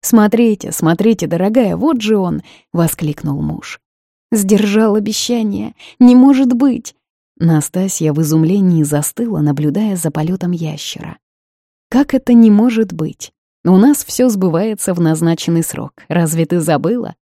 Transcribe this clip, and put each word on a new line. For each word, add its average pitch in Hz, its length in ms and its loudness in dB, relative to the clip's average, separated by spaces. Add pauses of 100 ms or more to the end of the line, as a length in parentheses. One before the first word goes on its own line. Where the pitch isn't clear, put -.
"Смотрите, 214 680 2
смотрите, 175 540 0
дорогая, 185 500 0
вот 254 240 -2
же 214 160 0
он!" 175 260 -2 (300)
воскликнул 151 720 -4
муж. - 380 -10 (520)
"Сдержал 208 640 2
обещание! 214 800 -4 (240)
Не 247 180 8
может 262 360 4
быть!" 247 440 -2 (400)
Настасья 165 760 -2
в 147 80 -2
изумлении 160 640 2
застыла, 151 580 -4
наблюдая 151 560 -2
за 165 140 -4
полетом 175 400 -4
ящера. - 680 -10 (680)
"Как 269 260 0
это 247 200 0
не 226 160 8
может 220 420 2
быть? - 400 -10 (320)
У 185 120 6
нас 269 280 4
все 254 240 -2
сбывается 190 680 -2
в 175 60 -4
назначенный 165 640 0
срок. - 440 -12
Разве 165 380 0
ты 175 140 -2
забыла?" 160 640 -2